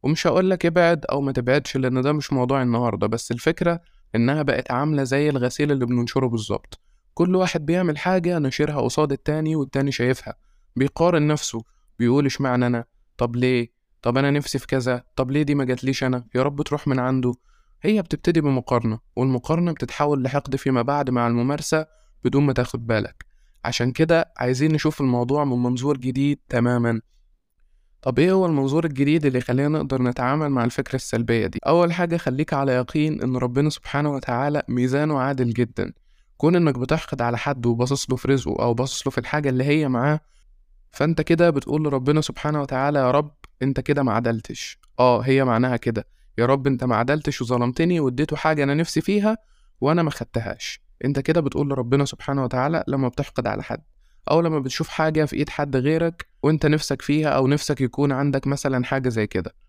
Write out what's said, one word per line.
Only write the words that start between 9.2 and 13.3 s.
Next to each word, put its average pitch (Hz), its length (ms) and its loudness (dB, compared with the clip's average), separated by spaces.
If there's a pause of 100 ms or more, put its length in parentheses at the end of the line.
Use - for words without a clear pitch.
والتاني 139 360 -2
شايفها، 123 420 -2 (420)
بيقارن 151 520 2
نفسه، 143 360 -2 (360)
بيقول: 127 260 4
"إشمعنى 127 420 0
أنا؟ 120 180 -2 (320)
طب 120 180 -2